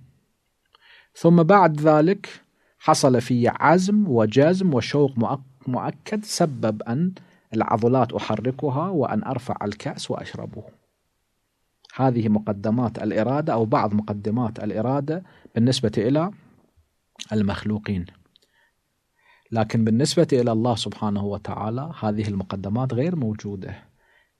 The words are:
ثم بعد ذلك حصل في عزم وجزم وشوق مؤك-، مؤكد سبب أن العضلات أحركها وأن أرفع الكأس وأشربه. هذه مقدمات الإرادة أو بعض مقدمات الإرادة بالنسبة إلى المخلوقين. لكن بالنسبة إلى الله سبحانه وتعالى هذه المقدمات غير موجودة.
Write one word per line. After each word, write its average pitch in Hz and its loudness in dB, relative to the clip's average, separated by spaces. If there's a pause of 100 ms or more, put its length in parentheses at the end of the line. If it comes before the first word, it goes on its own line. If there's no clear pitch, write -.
(1160)
ثم 170 6
بعد 165 6
ذلك 156 2 (360)
حصل 127 4
في 120 2
عزم 185 4
وجزم 139 4
وشوق 135 0
مؤك-، 120 -4
مؤكد 151 -6
سبب 113 -2
أن 160 -2 (420)
العضلات 120 2
أحركها 131 -4
وأن 123 -2
أرفع 127 -6
الكأس - -8
وأشربه. - -10 (1300)
هذه 120 0
مقدمات 107 -2
الإرادة 113 -2
أو 113 0
بعض 110 0
مقدمات 107 -4
الإرادة 139 -4 (320)
بالنسبة 120 2
إلى 147 0 (1040)
المخلوقين. 104 -4 (1500)
لكن 113 2
بالنسبة 139 2
إلى 120 2
الله 113 2
سبحانه 104 -4
وتعالى 107 -8
هذه 107 -2
المقدمات 98 -4
غير 165 -2
موجودة. 107 -6 (640)